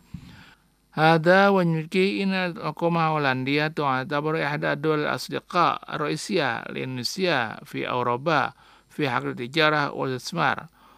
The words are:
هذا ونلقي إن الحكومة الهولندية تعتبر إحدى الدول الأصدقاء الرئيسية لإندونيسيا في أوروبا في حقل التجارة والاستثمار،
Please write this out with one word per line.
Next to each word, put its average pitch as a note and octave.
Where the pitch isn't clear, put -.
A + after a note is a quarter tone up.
هذا E3
ونلقي F#3
إن G3
الحكومة E3+
الهولندية D3
تعتبر D3
إحدى D3+
الدول D3+
الأصدقاء D3
الرئيسية D#3
لإندونيسيا C3
في -
أوروبا B2
في C#3+
حقل C3
التجارة D3
والاستثمار، C3+